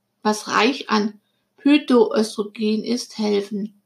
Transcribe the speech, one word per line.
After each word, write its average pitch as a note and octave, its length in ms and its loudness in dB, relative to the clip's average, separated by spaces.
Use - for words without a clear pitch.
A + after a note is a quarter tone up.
was G#3 260 -2
reich G#3+ 420 0
an G#3+ 300 -2
Phytoöstrogen A3 1300 2
ist, - 340 -6
helfen. G#3 680 -4